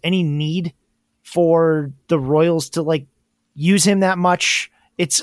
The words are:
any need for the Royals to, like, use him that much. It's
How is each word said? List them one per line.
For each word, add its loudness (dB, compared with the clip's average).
any 0
need -4
for 2
the 2
Royals 0
to, -4
like, -4
use 2
him 2
that 0
much. 0
It's -2